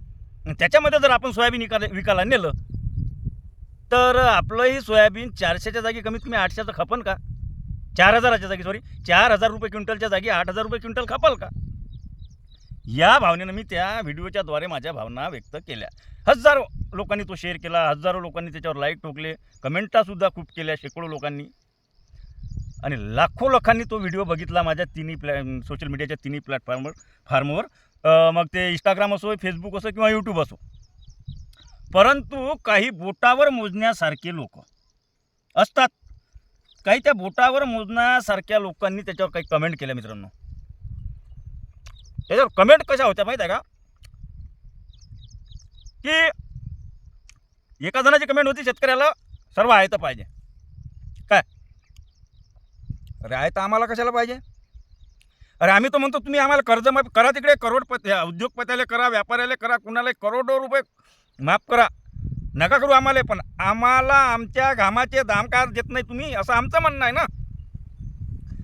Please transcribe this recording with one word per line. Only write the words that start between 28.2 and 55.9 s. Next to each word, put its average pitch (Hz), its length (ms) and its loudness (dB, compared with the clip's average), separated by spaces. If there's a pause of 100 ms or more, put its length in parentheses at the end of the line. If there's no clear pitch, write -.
मग 165 160 0
ते 180 280 -4
Instagram 202 400 0
असो, 208 180 -6
Facebook 185 440 -8
असो 202 120 -6
किंवा 214 220 0
YouTube 208 320 -2
असो. - 160 -6 (1400)
परंतु 269 600 4 (100)
काही 214 260 2
बोटावर 240 580 2
मोजण्यासारखे 208 880 -4
लोक 143 260 -12 (960)
असतात, 254 320 4 (960)
काही 208 140 4
त्या 285 140 2
बोटावर 254 520 2
मोजण्यासारख्या 226 920 0
लोकांनी 196 440 -4
त्याच्यावर 190 280 -4
काही 165 200 -6
कमेंट 160 300 0
केल्या 131 160 -6
मित्रांनो. 107 320 -14 (2000)
त्याच्यावर - 280 4
कमेंट 269 320 10
कशा 277 160 2
होत्या 202 200 2
माहीत 240 160 -4
आहे 180 80 -2
का? 202 100 -2 (2500)
की 320 380 2 (1400)
एका 254 160 0
जणाची 285 240 6
कमेंट 277 200 2
होती, 277 180 -2
"शेतकऱ्याला 262 400 2 (520)
सर्व 214 120 4
आयतं 196 280 6
पाहिजे." 131 280 -6 (1080)
काय? 196 120 6 (1800)
अरे 117 100 -8
आयतं 151 260 -2
आम्हाला 214 260 2
कशाला 233 240 -2
पाहिजे? 240 240 0 (1300)
अरे 175 100 6
आम्ही 214 220 6